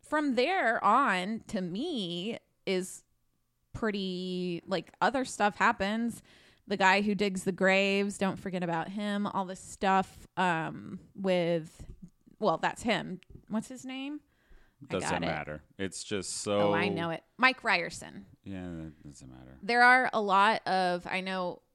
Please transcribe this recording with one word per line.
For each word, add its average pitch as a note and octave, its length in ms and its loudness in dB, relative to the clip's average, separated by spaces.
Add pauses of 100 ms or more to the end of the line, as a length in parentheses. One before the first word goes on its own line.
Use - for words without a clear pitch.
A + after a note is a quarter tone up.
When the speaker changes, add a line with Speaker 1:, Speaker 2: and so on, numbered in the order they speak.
Speaker 1:
from D4 340 0
there C4+ 480 2
on, G#3+ 640 2
to G3+ 140 -4
me, F#3+ 760 -4 (280)
is F#3 380 -4 (720)
pretty, F#3 920 -4
like, - 260 -4 (100)
other C4 240 2
stuff G#3 320 0
happens, A3 640 0 (460)
the G3 100 -2
guy F#3+ 240 6
who G#3 140 2
digs F#3+ 280 0
the F#3+ 80 0
graves, G3 640 2
don't F#3+ 200 0
forget F3+ 260 -6
about E3 260 -2
him. G3+ 380 -4
All F#3+ 180 -4
this F#3+ 140 -12
stuff, - 760 0
um, D#3+ 640 -2 (160)
with, E3+ 680 0 (540)
well, F3 180 2
that's - 260 -4
him. F3+ 380 -2 (280)
What's G#3+ 200 -4
his B3+ 160 -16
name? C4+ 340 -10 (680)
I - 40 -6
Speaker 2:
Doesn't D3 160 -2
Speaker 1:
got D#3+ 140 -2
it. - 20 -4
Speaker 2:
matter. D2+ 380 -6 (160)
It's F#2+ 240 -6
just - 440 -6
Speaker 1:
Oh, G#2 260 2
I F3 160 0
Speaker 2:
so - 40 -2
Speaker 1:
know E3+ 180 -4
it. - 120 -8 (140)
Mike C4 260 2
Ryerson. F#3+ 640 -4 (180)
Speaker 2:
Yeah, F#2+ 200 -10
that D#2+ 440 -12
doesn't C2 220 -20
matter. B1+ 340 -20
Speaker 1:
There A#3+ 180 4
are B3+ 320 8
a A3 80 2
lot G3+ 460 4
of, F3+ 400 0
I F#3 140 -4
know F#3 400 -4 (140)